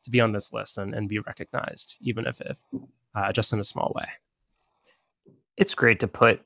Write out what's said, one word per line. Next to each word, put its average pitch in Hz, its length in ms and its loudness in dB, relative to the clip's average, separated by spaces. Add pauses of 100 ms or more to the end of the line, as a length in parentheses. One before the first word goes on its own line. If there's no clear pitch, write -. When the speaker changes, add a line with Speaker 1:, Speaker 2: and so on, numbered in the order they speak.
Speaker 1:
to 117 80 -10
be 120 80 6
on 113 140 6
this 101 180 -4
list 107 260 -8
and, 101 160 -6
and 104 140 -4
be 104 120 -2
recognized, - 800 -8
even 113 240 -4
if, - 160 -6
if, - 180 -10 (560)
uh, 101 160 -2
just - 220 0
in 107 60 0
a 98 40 -4
small - 320 -2
way. - 120 -6 (1500)
Speaker 2:
It's - 180 2
great 117 260 4
to 113 60 0
put - 380 4